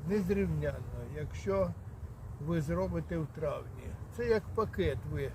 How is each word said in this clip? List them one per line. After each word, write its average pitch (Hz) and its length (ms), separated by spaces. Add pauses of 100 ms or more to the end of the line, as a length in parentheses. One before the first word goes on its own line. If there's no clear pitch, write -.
незрівнянно, 175 920 (160)
якщо 185 540 (760)
ви 165 140
зробите 170 580
в 151 80
травні. - 580 (320)
Це 240 100
як 220 160 (120)
пакет 175 440 (140)
ви 139 220